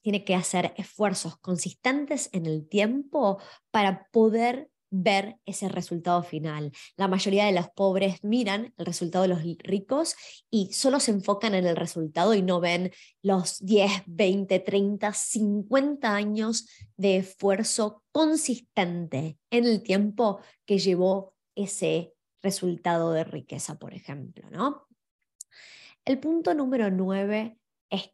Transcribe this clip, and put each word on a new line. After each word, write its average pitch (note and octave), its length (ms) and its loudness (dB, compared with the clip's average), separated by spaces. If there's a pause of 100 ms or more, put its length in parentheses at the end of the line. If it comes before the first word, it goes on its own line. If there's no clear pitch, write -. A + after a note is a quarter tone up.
tiene G3+ 220 -2
que F#3 120 2
hacer F3+ 400 -2
esfuerzos F#3+ 640 -4
consistentes C4+ 920 -4
en E3 140 -4
el D#3 220 -4
tiempo G#3+ 720 0 (340)
para G3 400 0
poder A#3 580 2 (200)
ver G3 540 2
ese F#3+ 240 -6
resultado F3 540 0
final. D3+ 500 -6 (240)
La F#3+ 120 0
mayoría G3 380 2
de G3+ 60 4
los F3 180 0
pobres G3 540 0
miran G#3+ 540 -2
el E3+ 80 -6
resultado F3 360 -2
de F#3 60 4
los F3 140 0 (160)
ricos C4 560 -2 (360)
y G3 220 0
solo C4+ 280 2
se A#3+ 100 0
enfocan G3+ 440 0
en F3+ 120 2
el E3+ 100 2
resultado E3 580 0
y G3 80 4
no F3+ 180 2
ven F3+ 320 0 (300)
los F#3+ 360 0
diez, G3 320 4 (160)
veinte, F#3 540 2
treinta, G3+ 520 0
cincuenta A3 1040 0
años G#3+ 540 -2 (280)
de F#3+ 220 2
esfuerzo G3+ 840 -2 (100)
consistente F3+ 1300 -2 (120)
en A#3+ 160 2
el A3+ 160 2
tiempo G#3 580 0 (240)
que G3 140 2
llevó F#3 560 2 (200)
ese E3+ 600 -2 (280)
resultado E3+ 680 0
de D#3+ 120 0
riqueza, D3+ 540 -10
por C#3+ 160 -14
ejemplo, C#3 560 -16
¿no? C4 360 -6 (1200)
El C4+ 140 0
punto E4 360 0
número B3+ 360 0
nueve G3 680 -2 (320)
es F#3+ 240 -6